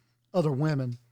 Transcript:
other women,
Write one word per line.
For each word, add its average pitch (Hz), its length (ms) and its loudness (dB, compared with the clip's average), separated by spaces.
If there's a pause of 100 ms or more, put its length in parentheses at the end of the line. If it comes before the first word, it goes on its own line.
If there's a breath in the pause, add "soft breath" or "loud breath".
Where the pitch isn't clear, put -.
(340 soft breath)
other 160 180 2
women, 131 460 0 (140)